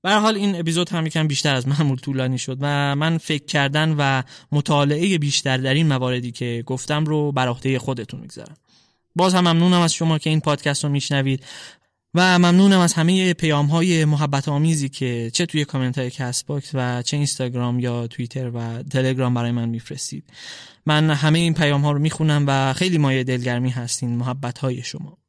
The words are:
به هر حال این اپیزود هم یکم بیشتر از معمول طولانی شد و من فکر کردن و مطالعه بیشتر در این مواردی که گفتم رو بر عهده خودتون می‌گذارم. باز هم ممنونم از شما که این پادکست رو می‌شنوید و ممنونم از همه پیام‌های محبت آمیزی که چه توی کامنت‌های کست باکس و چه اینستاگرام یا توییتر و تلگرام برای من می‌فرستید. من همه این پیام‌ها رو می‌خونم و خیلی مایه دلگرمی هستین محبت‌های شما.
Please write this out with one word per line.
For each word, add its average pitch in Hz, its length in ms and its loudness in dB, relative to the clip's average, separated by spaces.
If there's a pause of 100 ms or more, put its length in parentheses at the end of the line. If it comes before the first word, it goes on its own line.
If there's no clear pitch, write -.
به 180 80 -4
هر 208 100 4
حال 220 160 2
این 196 240 -2
اپیزود 170 300 -2
هم 165 160 -2
یکم 156 220 0
بیشتر 139 280 0
از 127 120 -2
معمول 143 300 0
طولانی 131 400 -4
شد 131 220 -6
و 143 360 0
من 160 220 0
فکر 151 280 -4
کردن 151 520 0
و 135 260 2 (280)
مطالعه 147 680 2
بیشتر 139 400 0
در 131 160 0
این 160 140 4
مواردی 127 440 -2
که 117 340 -6
گفتم 151 400 -2
رو 151 260 0
بر 131 160 0
عهده 127 320 -2
خودتون 131 400 -8
می‌گذارم. - 360 -18 (600)
باز 180 180 4
هم 180 140 4
ممنونم 175 340 6
از 165 120 2
شما 160 240 0
که 156 120 -2
این 156 100 2
پادکست 147 440 -2
رو 151 60 -2
می‌شنوید 135 540 -2 (720)
و 180 260 4
ممنونم 185 400 6
از 170 140 4
همه 180 400 2
پیام‌های 160 720 2
محبت 143 420 0
آمیزی 147 420 0
که 120 440 -4
چه 175 120 0
توی 151 200 -2
کامنت‌های 127 440 -4
کست 123 360 -8
باکس 143 280 -8
و 123 280 -2
چه 131 160 -4
اینستاگرام 123 600 -2
یا 120 280 -4
توییتر 123 420 -8
و 117 340 -8
تلگرام 131 500 0
برای 120 180 0
من 117 180 -2
می‌فرستید. 131 540 -8 (640)
من 156 240 4
همه 151 300 2
این 170 140 2
پیام‌ها 147 380 2
رو 143 80 0
می‌خونم 151 480 0
و 135 260 2
خیلی 185 240 0
مایه 135 260 2
دلگرمی 123 460 -2
هستین 120 480 -4
محبت‌های 127 640 -6
شما. - 340 -14 (120)